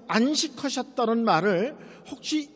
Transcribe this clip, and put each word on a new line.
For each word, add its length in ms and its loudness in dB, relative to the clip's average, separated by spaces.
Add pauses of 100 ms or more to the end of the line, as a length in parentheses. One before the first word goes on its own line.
안식하셨다는 1160 0
말을 520 2 (360)
혹시 440 -4